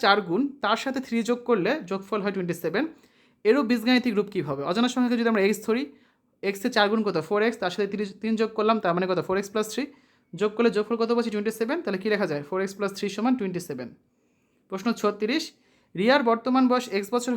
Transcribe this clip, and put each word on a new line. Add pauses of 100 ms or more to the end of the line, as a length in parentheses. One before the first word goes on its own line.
চার
গুণ (220)
তার
সাথে
থ্রি (120)
যোগ (100)
করলে (180)
যোগফল
হয়
টোয়েন্টি
সেভেন। (600)
এরূপ
বীজগাণিতিক
রূপ
কী
হবে?
অজানা
সংখ্যাকে
যদি
আমরা
এক্স
ধরি, (640)
এক্সে
চার
গুণ
কত? (100)
ফোর
এক্স,
তার
সাথে
তিরিশ, (120)
তিন
যোগ
করলাম,
তার
মানে
কত?
ফোর
এক্স
প্লাস
থ্রি। (580)
যোগ
করলে
যোগফল
কত
পাচ্ছি?
টোয়েন্টি
সেভেন।
তাহলে
কী
লেখা
যায়?
ফোর
এক্স
প্লাস
থ্রি
সমান
টোয়েন্টি
সেভেন। (800)
প্রশ্ন (140)
ছত্রিশ, (560)
রিয়ার
বর্তমান
বয়স (120)
এক্স
বছর